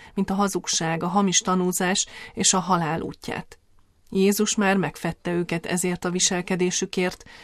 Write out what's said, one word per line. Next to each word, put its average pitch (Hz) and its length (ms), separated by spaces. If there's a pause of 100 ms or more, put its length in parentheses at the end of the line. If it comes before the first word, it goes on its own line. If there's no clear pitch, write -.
(140)
mint 196 160
a 196 40
hazugság, 170 680
a 170 40
hamis 185 320
tanúzás 185 680 (280)
és - 200
a 190 60
halál 170 420
útját. - 580 (500)
Jézus 196 460
már 196 220
megfedte 170 540
őket 175 340
ezért 180 400
a 180 40
viselkedésükért, 180 1120 (200)